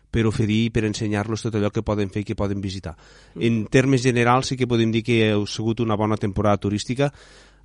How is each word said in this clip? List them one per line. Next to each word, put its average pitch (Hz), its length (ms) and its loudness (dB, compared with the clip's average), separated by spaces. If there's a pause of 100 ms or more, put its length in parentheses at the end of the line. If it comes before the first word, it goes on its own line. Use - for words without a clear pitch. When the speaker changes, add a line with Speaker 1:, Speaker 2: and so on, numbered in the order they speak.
(100)
Speaker 1:
per 113 200 2
oferir 107 380 0
i - 20 -2
per 110 160 -2
ensenyar-los 107 560 -4
tot 107 160 -4
allò 104 160 -2
que 113 80 -2
poden 104 320 -2
fer 104 80 -4
i 101 80 -10
que 107 80 -6
poden 101 240 -2
visitar. 92 320 -8 (400)
Speaker 2:
Mm. - 160 -6
Speaker 1:
En 113 160 2
termes 131 400 2
generals 120 480 2
sí - 20 -6
que 123 140 -2
podem 113 240 2
dir 113 80 0
que 110 300 2
ha 104 140 0
sigut 113 340 -4
una 110 180 0
bona 107 180 0
temporada 101 420 0
turística. 117 520 -2 (540)